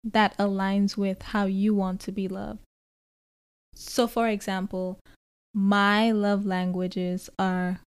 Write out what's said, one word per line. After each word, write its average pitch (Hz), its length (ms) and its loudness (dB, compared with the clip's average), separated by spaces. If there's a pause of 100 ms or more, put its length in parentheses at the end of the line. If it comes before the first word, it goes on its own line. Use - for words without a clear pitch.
that 214 340 2
aligns 196 600 2
with 196 240 -2
how 202 240 -2
you 196 300 2
want 190 260 0
to 190 100 -8
be 196 160 -4
loved. 202 340 -8 (1120)
So - 320 -2
for 233 200 0
example, 190 720 -4 (540)
my 202 580 4
love 202 340 2
languages 180 920 -2
are 185 440 0 (140)